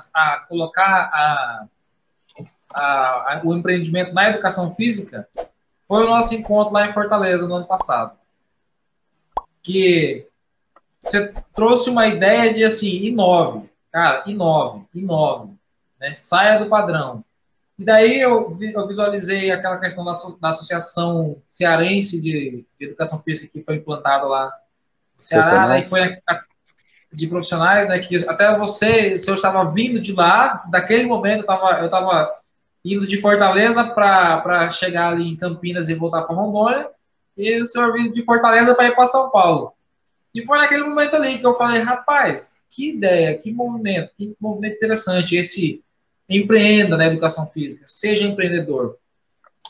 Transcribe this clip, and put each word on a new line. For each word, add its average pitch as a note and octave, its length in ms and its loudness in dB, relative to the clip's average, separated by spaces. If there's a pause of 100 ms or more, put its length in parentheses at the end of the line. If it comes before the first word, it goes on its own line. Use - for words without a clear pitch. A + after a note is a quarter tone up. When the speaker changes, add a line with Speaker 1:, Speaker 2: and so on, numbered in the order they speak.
(140)
Speaker 1:
a D#3 260 0
colocar F3 720 0
a, C#3 540 -2 (1080)
a, C3+ 600 -2
a, D#3+ 100 -8
o E3 120 0
empreendimento F3+ 560 -2
na F#3+ 160 4
educação F3+ 460 -2
física G3+ 520 -6 (600)
foi G#3+ 160 2
o A#3 60 2
nosso A#3 260 2
encontro G#3 380 0
lá G#3 160 2
em G#3 40 -10
Fortaleza, G3+ 540 0
no F3 80 -6
ano F3+ 120 -8
passado. C3+ 520 -4 (1400)
Que F3 640 0 (720)
você G3+ 320 -4 (220)
trouxe A#3+ 360 2
uma A3+ 180 2
ideia G#3+ 440 2
de, A3 120 2
assim, G3+ 400 -2
inove. F3+ 680 0 (220)
Cara, D#3+ 340 0
inove, D#3+ 580 -2 (100)
inove, D3+ 580 -2 (460)
né? C#3+ 160 -10
Saia G#3 440 2
do G#3+ 100 -4
padrão. D#3 560 -2 (540)
E G3 60 -14
daí A3+ 360 6
eu A3+ 340 2
vi-, G#3 180 -8
eu G3+ 140 -4
visualizei G3 640 -2
aquela F#3 280 -4
questão F3+ 260 -8
da F3 80 -4
asso-, F3 280 -12
da D#3+ 80 -4
Associação E3 880 -4 (100)
Cearense F3 760 0
de, C#3 440 -6 (140)
de C#3+ 80 -14
Educação D#3 340 -8
Física - 320 -10
que D3+ 100 -16
foi D3+ 140 -6
implantada C#3 500 -2
lá C3+ 200 -2
no - 760 -20
Ceará, D#3+ 220 2
Speaker 2:
Profissional. F#3 240 4
Speaker 1:
daí C3 200 0
foi F#3 140 0
a, F3+ 320 -4
a, - 80 -8 (720)
de D#3+ 140 -6
profissionais, F3 640 0
né? F3+ 100 0
Que F3 180 -4 (120)
até G#3 300 4
você, G#3 580 2
se F3+ 140 -4
eu G3 40 0
estava F#3 360 0
vindo A3+ 300 -2
de F#3+ 120 -6
lá, F#3+ 560 2
daquele G#3+ 380 2
momento G#3+ 340 0
eu G#3 60 -10
tava, F#3 340 2
eu E3 100 -2
tava F3+ 500 0 (440)
indo G3 220 -2
de G3 120 -2
Fortaleza G#3 680 4
pra, F#3+ 560 4
pra E3+ 300 0
chegar E3+ 380 -2
ali E3+ 200 -2
em E3 80 -8
Campinas F3 520 -6
e E3 60 -2
voltar D#3+ 280 -4
pra E3 140 -6
Rondônia, G#3+ 520 -2 (480)
e A3+ 240 -2
o A#3 60 -4
senhor A#3+ 260 0
vindo A#3 200 -2
de A#3 100 -4
Fortaleza A#3 520 4
pra B3 120 6
ir A#3+ 80 0
pra B3 120 6
São C4 240 0
Paulo. F3 420 2 (640)
E A3+ 100 -8
foi C#4 140 2
naquele D4 260 2
momento D4 320 0
ali C4+ 220 0
que B3+ 80 -4
eu B3 80 6
falei, A#3+ 280 0
"Rapaz, B3 880 -2
que C#4+ 200 -8
ideia, F3 460 2
que G#3+ 160 -10
movimento, A3+ 640 -6
que G#3 240 -12
movimento G#3+ 360 -6
interessante F#3 600 -2
esse E3+ 460 -4 (460)
empreenda G#3 680 4
na D#3+ 100 4
educação D#3+ 400 -2
física, - 400 -10
seja G#3 380 -2
empreendedor." E3 720 -4 (720)